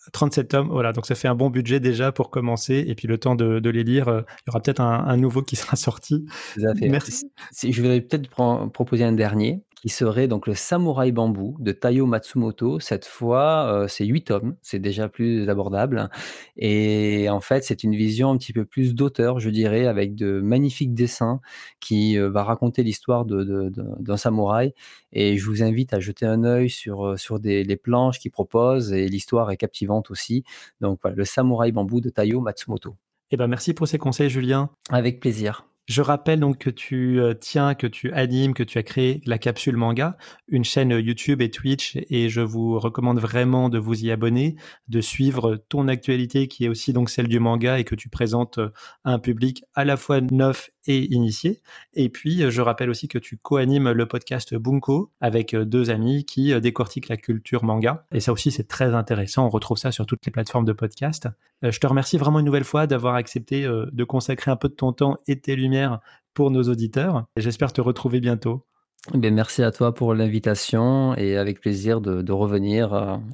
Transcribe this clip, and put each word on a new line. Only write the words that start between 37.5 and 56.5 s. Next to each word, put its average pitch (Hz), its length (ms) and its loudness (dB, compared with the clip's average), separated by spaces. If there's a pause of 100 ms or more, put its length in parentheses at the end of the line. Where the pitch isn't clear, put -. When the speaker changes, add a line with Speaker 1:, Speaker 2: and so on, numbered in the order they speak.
Speaker 1:
que 127 120 -4
tu 123 260 -6
animes, 131 400 2
que 123 100 -2
tu - 140 -4
as 113 60 0
créé 127 420 0
la 117 140 0
Capsule 120 400 -2
Manga, 117 400 0 (280)
une 131 160 2
chaîne 131 280 2
YouTube 120 500 0
et 117 100 2
Twitch, - 460 -4 (140)
et 117 180 2
je 117 140 0
vous 113 360 0
recommande 120 400 0
vraiment 123 520 2
de 117 80 0
vous 110 260 -2
y 113 60 0
abonner, 120 460 0 (320)
de 117 120 0
suivre 123 560 0 (140)
ton 139 180 2
actualité 127 580 0
qui 120 200 -4
est - 20 2
aussi 117 240 -2
donc 120 160 2
celle 120 180 -2
du 117 140 2
manga 117 380 2
et 117 60 0
que - 100 -6
tu 107 160 -10
présentes, 117 480 -2
euh, 107 100 -2 (360)
à 131 80 2
un 123 60 2
public 123 540 -2
à 139 140 0
la 143 100 2
fois 135 240 0
neuf 131 480 2 (180)
et 135 280 0
initié. 120 480 0 (320)
Et 127 160 2
puis, 165 320 -2
euh, 131 80 4
je 120 100 0
rappelle 120 300 0
aussi 131 180 -6
que 123 100 -4
tu - 200 -12
co-animes 135 520 2
le 117 160 2
podcast 123 480 -6
Bunko 135 560 0 (120)
avec, 113 320 0
euh, 110 100 2
deux 117 240 2
amis 120 380 0
qui, 139 260 0